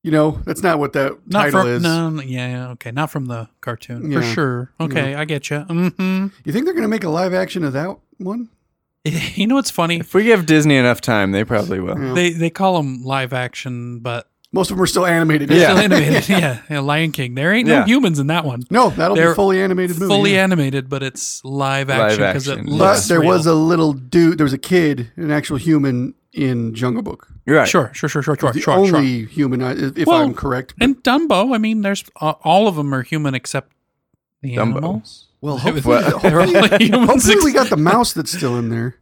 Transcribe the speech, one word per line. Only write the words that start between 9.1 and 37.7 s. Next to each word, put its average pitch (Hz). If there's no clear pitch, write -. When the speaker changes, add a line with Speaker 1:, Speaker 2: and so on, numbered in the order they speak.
Speaker 2:
know 254
what's -
funny? 170
Speaker 3:
If -
we 202
give 214
Disney 156
enough 123
time, 104
they 98
probably 98
will. 92
Speaker 1:
Yeah. 131
Speaker 2:
They, 175
they 165
call 185
'em 131
live 131
action, 123
but 117
Speaker 1:
Most 180
of 185
'em 185
are 170
still 185
animated. 160
Speaker 2:
they're 160
Speaker 3:
Yeah. 160
Speaker 2:
still -
animated. -
Speaker 1:
<laughs> -
Speaker 2:
Yeah. 160
Yeah, 147
Lion 151
King. 123
There 156
ain't 233
no 156
Speaker 3:
Yeah. 117
Speaker 2:
humans 214
in 139
that 165
one. 123
Speaker 1:
No, 226
that'll 180
Speaker 2:
They're 170
Speaker 1:
be 151
fully 190
animated 180
movie. 190
Speaker 2:
fully 202
Speaker 1:
Yeah. 190
Speaker 2:
animated, 139
but 135
it's -
live 135
Speaker 3:
Live 131
Speaker 2:
action 98
'cause 131
it 135
Speaker 3:
action, -
Speaker 2:
looks 196
Speaker 1:
But 208
there 170
Speaker 2:
real. 160
Speaker 1:
was 175
a 165
little 160
dude, 160
there 151
was 131
a 131
kid, 143
an 160
actual 147
human 139
in 120
Jungle 120
Book. -
Speaker 3:
You're 147
right. -
Speaker 2:
Sure, 147
sure, 151
sure, 143
sure, 151
sure, 135
Speaker 1:
The 120
Speaker 2:
sure, 151
Speaker 1:
only 151
Speaker 2:
sure. 110
Speaker 1:
human, 131
I, 127
if 139
Speaker 2:
Well, 330
Speaker 1:
I'm 254
correct. 131
But 226
Speaker 2:
and 269
Dumbo, 254
I 214
mean, 220
there's, 196
uh, 156
all 196
of 170
'em 143
are 127
human 139
except -
the 123
Speaker 3:
Dumbo. 117
Speaker 2:
animals. 185
Speaker 1:
Well, 143
Speaker 2:
<laughs> -
Speaker 1:
hopefully, 131
Speaker 3:
Well, -
Speaker 2:
They're 170
all 190
Speaker 1:
hopefully, 214
Speaker 2:
humans 233
Speaker 1:
hopefully 277
we 277
Speaker 2:
except 247
Speaker 1:
got 208